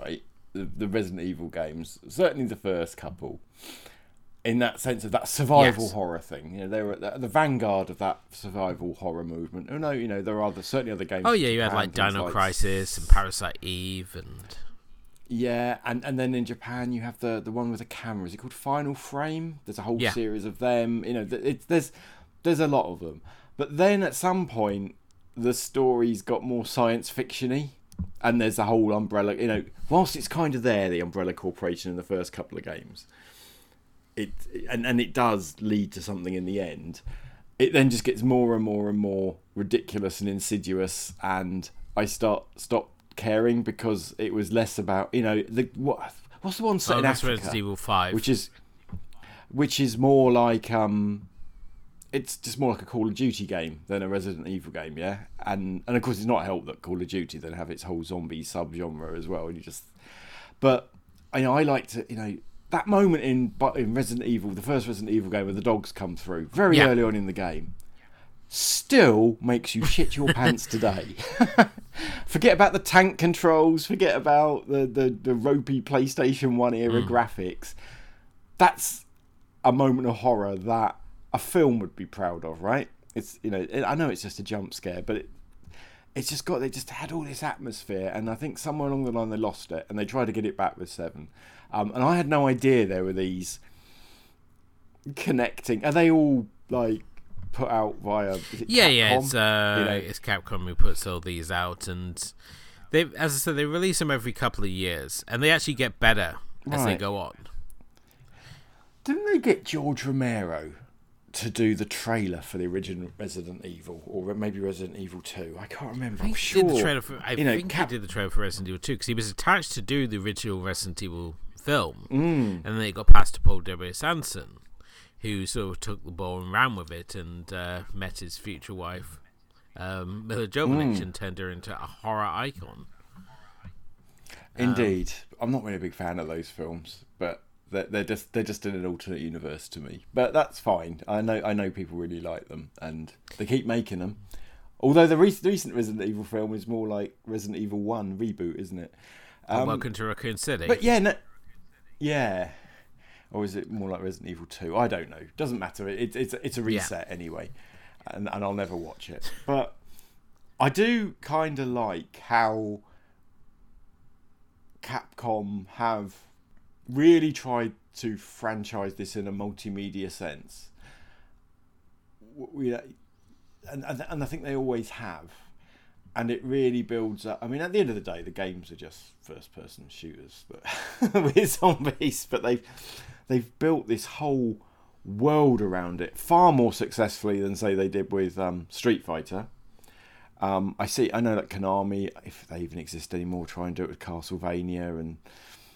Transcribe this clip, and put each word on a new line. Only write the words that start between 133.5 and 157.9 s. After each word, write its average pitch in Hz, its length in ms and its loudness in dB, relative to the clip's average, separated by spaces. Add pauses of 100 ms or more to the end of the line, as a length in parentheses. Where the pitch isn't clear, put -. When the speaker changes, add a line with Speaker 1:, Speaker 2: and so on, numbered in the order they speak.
Speaker 2:
Um, 123 120 2
Speaker 1:
Indeed, 101 420 2 (280)
I'm 120 120 -2
not 127 120 -2
really 101 140 -6
a - 20 -8
big 85 140 -6
fan 87 260 -6
of 78 80 -6
those 82 220 -8
films, 82 560 -12 (120)
but - 260 -6 (280)
they're, 98 120 -2
they're 101 220 -4
just, 104 280 -6
they're 117 100 0
just 104 220 -8
in 101 100 -4
an 90 100 -6
alternate 87 340 -8
universe 78 500 -10
to - 100 -14
me. - 340 -14
But 127 200 2
that's 147 260 2
fine. 85 480 -2
I 104 140 0
know, 110 240 0
I 107 80 0
know 101 160 -2
people 85 300 -10
really 85 220 -8
like 85 260 -10
them, 78 240 -16 (100)
and 80 320 -10 (240)
they 107 80 -6
keep 120 220 0
making 117 320 -2
them. 92 180 -8 (640)
Although 151 260 8
the 160 120 6
re-, 196 260 6
recent 165 320 0
Resident 107 320 -2
Evil 107 160 -4
film 107 300 -4
is 101 140 -8
more 110 200 -4
like 104 280 -6 (120)
Resident 104 320 -6
Evil 104 200 -4
one 101 380 -4
reboot, 95 380 -4
isn't 90 240 -10
it? 82 140 -14 (540)
Speaker 2:
And 117 160 0
Speaker 1:
Um, 131 40 -2
Speaker 2:
Welcome 113 260 -4
to 110 120 -6
Raccoon 110 320 -6
City. 107 280 -4
Speaker 1:
But 233 160 2
yeah, 240 180 6
no, 196 140 2 (880)
yeah. 113 520 -2 (800)
Or 104 140 -4
is 95 100 -8
it - 140 -8
more 98 200 -6
like 90 120 -8
Resident 92 300 -10
Evil 85 160 -14
two? 85 280 -8
I 117 120 4
don't 87 240 -6
know. 78 160 -18 (100)
Doesn't 123 220 -4
matter. 95 280 -8
It, 101 280 -6
it's, 127 180 -4
it's 127 240 -6
a 123 40 -4
Speaker 2:
Yeah. 113 40 -6
Speaker 1:
reset 95 460 -2
anyway, 82 400 -10 (560)